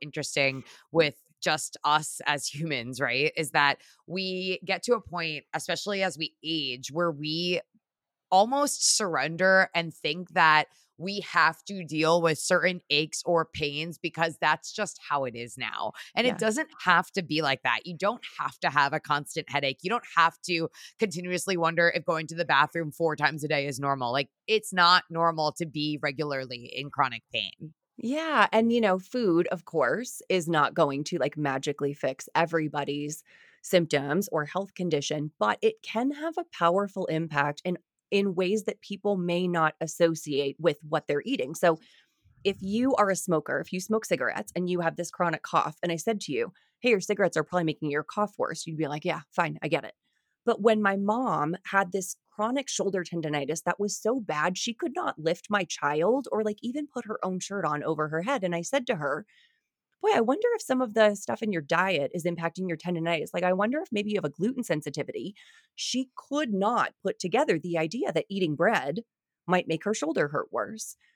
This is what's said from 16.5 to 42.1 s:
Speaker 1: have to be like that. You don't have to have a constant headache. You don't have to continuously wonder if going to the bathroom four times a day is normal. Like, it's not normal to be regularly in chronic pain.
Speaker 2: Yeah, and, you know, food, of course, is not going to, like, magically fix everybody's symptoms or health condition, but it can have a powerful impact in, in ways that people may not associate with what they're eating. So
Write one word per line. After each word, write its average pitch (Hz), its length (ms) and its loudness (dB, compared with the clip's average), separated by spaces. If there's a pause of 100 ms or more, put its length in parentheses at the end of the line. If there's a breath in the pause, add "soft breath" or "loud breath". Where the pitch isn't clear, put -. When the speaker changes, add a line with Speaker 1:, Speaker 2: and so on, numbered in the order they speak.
Speaker 1:
have 180 280 4
to 196 100 -2
be 151 200 -2
like 135 200 0
that. 117 240 0
You 175 100 -12
don't 208 280 -2 (140)
have 143 220 -6
to 175 100 0
have 139 240 2
a 156 60 0
constant 147 500 -4
headache. 139 320 -2
You 180 80 -4
don't 233 160 -4 (100)
have 165 300 6
to 165 240 0 (280 loud breath)
continuously 180 600 -2
wonder 170 360 4
if 165 100 -2
going 160 240 0
to 165 60 -10
the 165 120 -2
bathroom 151 440 4
four 160 240 0
times 147 300 0
a 151 40 -4
day 143 180 2
is 135 120 -6
normal. 135 320 0
Like, 135 200 0 (160)
it's 214 260 0
not 180 380 8
normal 165 420 2
to 170 140 -6
be 147 360 -2
regularly 135 600 -4 (100)
in 139 160 -8
chronic 127 400 -2
pain. 113 440 -8 (240)
Speaker 2:
Yeah, 277 540 0
and, 233 200 4
you 240 80 4
know, 190 180 4
food, 185 500 2
of 175 160 -6
course, 160 640 0
is 175 200 0
not 151 260 2
going 143 300 2
to, 175 140 -4
like, 147 200 0
magically 143 560 -2
fix - 400 -6
everybody's 151 880 -2 (400 soft breath)
symptoms 160 680 2
or 156 140 0
health 190 300 -6
condition, 151 640 -2
but 208 240 0
it 220 200 2
can 247 300 -2
have 311 240 -6
a 339 160 -4
powerful 185 540 0
impact 151 580 0
in, 180 140 -2 (320)
in 196 240 2
ways 185 300 0
that 208 180 -6
people 202 340 -2
may 175 320 0
not 165 320 2
associate 151 800 0
with 156 220 2
what 151 240 -2
they're 147 180 0
eating. 165 300 -2
So 165 240 4 (640 soft breath)